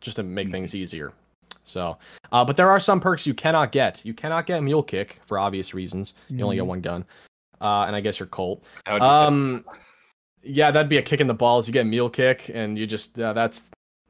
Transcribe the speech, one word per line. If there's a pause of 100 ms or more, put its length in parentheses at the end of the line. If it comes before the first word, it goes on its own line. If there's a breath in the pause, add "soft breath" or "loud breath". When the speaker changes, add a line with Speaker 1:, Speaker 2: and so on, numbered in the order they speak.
Speaker 1:
just
to
make
Speaker 2:
Mm-hmm.
Speaker 1:
things
easier. (520)
So, (360 loud breath)
uh,
but
there
are
some
perks
you
cannot
get.
You
cannot
get
Mule
Kick
for
obvious
reasons. (140)
You
only
get
Speaker 2:
Mm-hmm.
Speaker 1:
one
gun, (560 soft breath)
uh,
and
I
guess
your
Colt. (220 loud breath)
Speaker 3:
That
would
be
sick.
Speaker 1:
Um, (800 loud breath)
yeah,
that'd
be
a
kick
in
the
balls.
You
get
Mule
Kick,
and
you
just,
uh,
that's, (400)